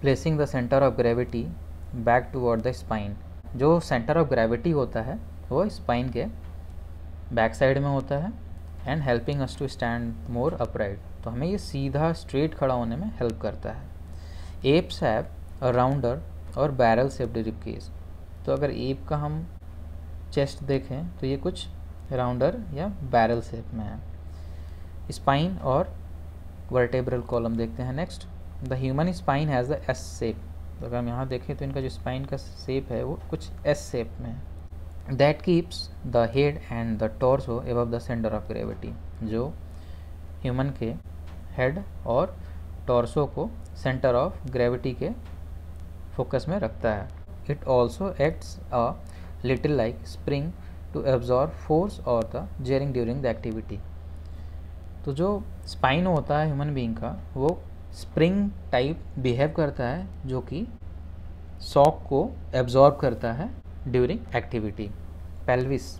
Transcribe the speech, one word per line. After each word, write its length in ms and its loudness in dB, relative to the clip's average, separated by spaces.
placing 360 4
the 140 4
center 340 4
of 120 2
gravity 440 2
back 260 4
toward 340 2
the 120 0
spine। 340 -2
जो 260 8
center 400 2
of 100 4
gravity 420 4
होता 280 2
है 160 -4
वो 200 2
स्पाइन 460 0
के 100 0
बैक 200 4
साइड 220 6
में 120 2
होता 340 0
है 80 -4
and 200 0
helping 380 2
us 160 -6
to 140 -2
stand 600 -2
more 160 2
upright। 420 -4
तो 60 -4
हमें 180 -2
ये 100 0
सीधा 560 0
स्ट्रेट 420 0
खड़ा 180 2
होने 220 0
में 120 -2
हेल्प 220 0
करता 300 -4
है। 160 -8
Apes 380 4
have 220 2
a 160 4
rounder 400 4
और 200 2
barrel 400 6
shaped 260 -2
rib 220 -4
cage। 240 -8
तो 80 2
अगर 180 2
एप 380 -2
का 80 0
हम 280 -2
चेस्ट 300 0
देखें 540 -2
तो 100 -2
ये 100 0
कुछ 300 -4
राउंडर 480 2
या 140 -4
बैरल 300 6
शेप 320 -8
में 120 -4
है। 140 -8
स्पाइन 460 2
और 360 2
वर्टेब्रल 500 2
कॉलम 260 2
देखते 260 -2
हैं 100 -2
नेक्स्ट। 340 -6
The 140 0
human 360 2
spine 360 2
has 160 2
the 80 0
S 140 -2
shape। 280 -2
तो 60 -6
अगर 120 -2
हम 100 0
यहाँ 200 -2
देखें 300 -4
तो 80 -4
इनका 160 -2
जो 80 -2
स्पाइन 360 -4
का 120 -4
शेप 540 -4
है 120 0
वो 160 -4
कुछ 200 -4
एस 260 2
शेप 200 -2
में 80 -6
है। 880 -8
That 260 6
keeps 340 4
the 100 6
head 240 4
and 240 0
the 80 2
torso 380 4
above 180 2
the 160 -2
center 320 0
of 120 -8
gravity। 420 -4
जो 180 0
ह्यूमन 260 2
के 140 0
हेड 260 2
और 280 2
टॉर्सो 380 4
को 120 -2
center 300 4
of 320 -4
gravity 440 2
के 100 0
फोकस 320 0
में 100 0
रखता 340 0
है। 140 -2
It 140 -2
also 380 4
acts 320 -2
a 140 4
little 360 2
like 280 0
spring 440 -2
to 80 -2
absorb 400 4
force 320 4
or 80 4
the 100 -4
jarring 300 2
during 260 0
the 100 4
activity। 460 -4
तो 80 -2
जो 140 2
स्पाइन 380 4
होता 340 4
है 80 4
ह्यूमन 260 0
बीइंग 220 0
का 200 -4
वो 220 4
स्प्रिंग 500 4
टाइप 320 2
बिहेव 380 4
करता 300 2
है 400 -4
जो 220 0
कि 160 -4
शॉक 360 8
को 200 4
एब्जॉर्ब 460 8
करता 320 2
है 160 -4
during 260 4
activity। 480 -2
Pelvis, 400 2